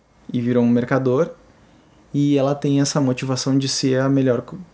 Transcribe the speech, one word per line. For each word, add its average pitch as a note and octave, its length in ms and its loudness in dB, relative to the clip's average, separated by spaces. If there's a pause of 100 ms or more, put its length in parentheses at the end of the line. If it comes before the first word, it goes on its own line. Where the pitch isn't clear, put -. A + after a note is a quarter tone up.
(300)
e B2 120 -4
virou A#2+ 200 2
um A#2+ 60 4
mercador. C3 600 2 (840)
E C#3+ 240 2
ela C#3 160 0
tem C#3+ 260 0
essa C#3 200 0
motivação C3 580 0
de C3+ 80 0
ser C3 340 0
a C3+ 80 0
melhor C3 340 2
co-, - 140 -16 (180)